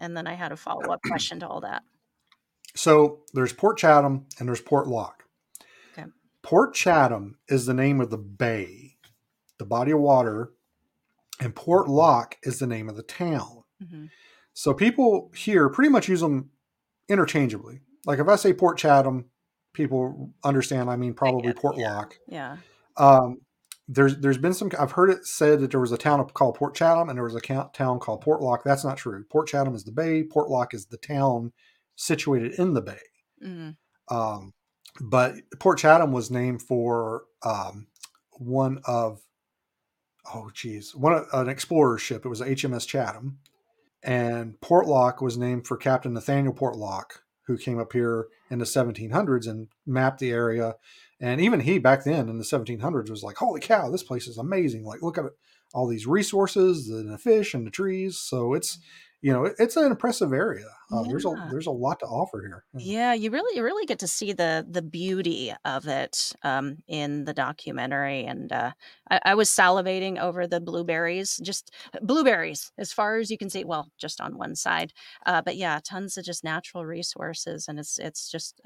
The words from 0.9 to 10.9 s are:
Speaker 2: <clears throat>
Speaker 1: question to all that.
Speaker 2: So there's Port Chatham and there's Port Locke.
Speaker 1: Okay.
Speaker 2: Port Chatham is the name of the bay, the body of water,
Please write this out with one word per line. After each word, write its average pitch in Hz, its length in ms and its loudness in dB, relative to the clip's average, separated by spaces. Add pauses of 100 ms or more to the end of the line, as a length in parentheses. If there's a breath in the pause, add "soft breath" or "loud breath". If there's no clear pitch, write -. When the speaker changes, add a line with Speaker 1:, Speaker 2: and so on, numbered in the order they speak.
Speaker 2:
<clears throat> - 40 -8
Speaker 1:
question - 340 -6
to 175 80 -10
all - 140 -10
that. - 200 -8 (920)
Speaker 2:
So 151 460 6 (120)
there's 127 200 0
Port - 260 2
Chatham 143 480 6 (120)
and 123 100 -6
there's 120 120 -4
Port - 280 0
Locke. 113 360 -8 (680 loud breath)
Speaker 1:
Okay. - 160 -18 (340)
Speaker 2:
Port 185 320 4
Chatham 123 640 2 (100)
is 127 180 0
the 127 80 2
name 135 260 2
of 113 100 -2
the 110 80 -6
bay, 107 800 -6 (640)
the - 80 -12
body 123 260 0
of 151 80 4
water, 123 520 4 (880)